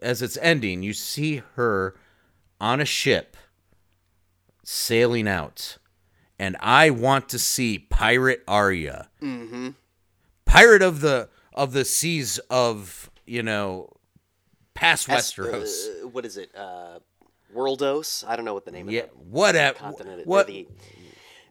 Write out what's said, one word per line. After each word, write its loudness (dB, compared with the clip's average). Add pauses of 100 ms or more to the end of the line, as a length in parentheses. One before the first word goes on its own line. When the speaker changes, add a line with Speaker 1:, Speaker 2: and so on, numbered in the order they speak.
Speaker 1:
as -4
it's -6
ending, 0
you -4
see -6 (140)
her -2 (640)
on -2
a 0
ship -2 (1300)
sailing 2
out. -6 (600)
And -6
I 6
want 0
to -6
see -2
Pirate 2
Arya. 0 (120)
Speaker 2:
Mm-hmm. -10 (760)
Speaker 1:
Pirate 10
of 2
the, 0 (240)
of -2
the 2
seas -2 (100)
of, -2 (160)
you -6
know, -4 (840)
past 0
Speaker 2:
Es-, 0
Speaker 1:
Westeros. -8
Speaker 2:
uh, -14
what -10
is -14
it? -16
Uh, -16 (540)
Worldos? -4
I -4
don't -8
know -6
what -8
the -16
name -14
Speaker 1:
Yeah, -4
Speaker 2:
of -14
the -20
Speaker 1:
whatever. 2
Speaker 2:
continent -16
is, -12
Speaker 1:
What? 2
Speaker 2:
or -14
the, -14 (840)